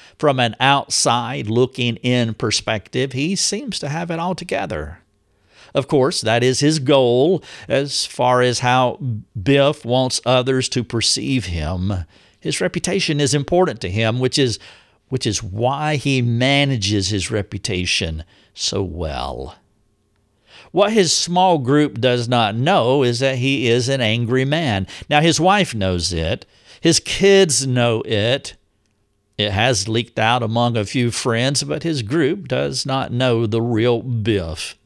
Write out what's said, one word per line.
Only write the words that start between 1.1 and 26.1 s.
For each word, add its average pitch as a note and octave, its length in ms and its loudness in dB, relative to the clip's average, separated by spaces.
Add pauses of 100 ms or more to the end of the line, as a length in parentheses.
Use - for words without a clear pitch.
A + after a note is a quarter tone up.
looking A#2+ 480 0
in B2 380 0
perspective, B2 800 -4
he D3+ 240 -2
seems A3+ 420 -4
to D3 100 -6
have E3 220 -6
it E3 80 -4
all F3+ 160 -4
together. G#2 640 -6 (760)
Of C3+ 140 -2
course, C#3+ 320 2
that A#2 220 2
is B2+ 180 2
his D#3 180 2
goal C3+ 640 4 (260)
as C#3 380 -2
far B2 360 2
as B2 180 2
how B2+ 380 2 (420)
Biff C#3 440 2
wants B2 400 0
others B2+ 460 2
to B2 140 -2
perceive B2+ 600 -2
him. F2+ 580 -2 (360)
His - 200 -6
reputation F3+ 600 -2
is C#3 140 2
important D3 460 0
to F2 100 -6
him, A2+ 300 0
which B2+ 180 0
is, B2 200 0 (500)
which C3 180 -4
is G#2+ 160 -2
why C3 540 -2
he C3 260 0
manages A#2+ 840 0
his G2+ 220 -2
reputation F#2 920 -4 (320)
so - 280 -4
well. C#2 760 -6 (1120)
What G3+ 220 2
his F#3+ 200 4
small F3+ 460 2
group C3+ 420 0
does B2 280 0
not A#2 260 2
know C3+ 480 2
is A#2+ 160 2
that C3 200 0
he B2+ 300 0
is A#2+ 200 2
an C3+ 120 0
angry A#2+ 440 2
man. C#3 420 0 (240)
Now, D3 100 4
his D#3+ 200 4
wife F#3 340 2
knows F#2 380 -2